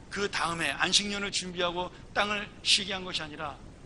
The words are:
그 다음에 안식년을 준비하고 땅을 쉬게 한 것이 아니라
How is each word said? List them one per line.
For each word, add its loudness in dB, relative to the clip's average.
그 0
다음에 2
안식년을 2
준비하고 0
땅을 2
쉬게 4
한 -4
것이 -4
아니라 -6